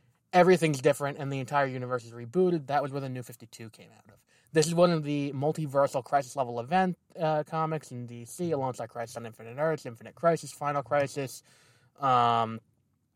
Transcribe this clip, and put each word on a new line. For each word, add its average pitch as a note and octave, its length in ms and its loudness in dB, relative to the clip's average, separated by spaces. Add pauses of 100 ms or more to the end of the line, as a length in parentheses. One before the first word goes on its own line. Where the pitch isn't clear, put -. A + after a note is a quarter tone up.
(340)
everything's E3+ 480 6
different C#3+ 340 2
and C#3 160 -6
the C3+ 60 -4
entire C#3+ 260 0
universe B2+ 400 -4
is A#2 80 -18
rebooted. D3 540 0
That C#3+ 160 0
was C#3 100 -6
where C#3 80 -6
the C3+ 80 -8
New B2+ 140 -8
fifty-two A#2 480 -16
came - 260 -20
out - 160 -20
of. - 80 -20 (320)
This D#3 140 4
is E3+ 80 -2
one F3+ 160 8
of D#3 140 2
the C#3+ 280 -2
multiversal C#3 720 0
crisis C#3 320 -2
level A#2+ 240 -2
event, F3+ 380 0 (200)
uh, D#3 260 0
comics D#3+ 480 -4
in B2 140 -10
D A#2+ 200 -14
C, F3 240 -6
alongside C3 400 -4
Crisis A#2 260 -10
on A#2 80 -10
Infinite A#2 340 -16
Earths, D#3 280 -2
Infinite A#2 300 -16
Crisis, E3 360 0
Final C#3+ 300 -4
Crisis. C#3 600 -2 (560)
Um, A#2 640 2 (560)